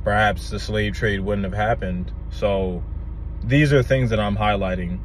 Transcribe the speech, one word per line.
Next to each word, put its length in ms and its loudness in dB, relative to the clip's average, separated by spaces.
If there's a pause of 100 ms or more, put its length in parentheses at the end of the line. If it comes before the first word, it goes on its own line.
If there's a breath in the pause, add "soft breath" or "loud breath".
perhaps 480 2
the 80 -4
slave 340 -2
trade 280 0
wouldn't 240 -2
have 80 -4
happened. 580 -2 (180)
So 540 -2 (600)
these 300 4
are 80 8
things 300 2
that 80 0
I'm 160 0
highlighting 680 0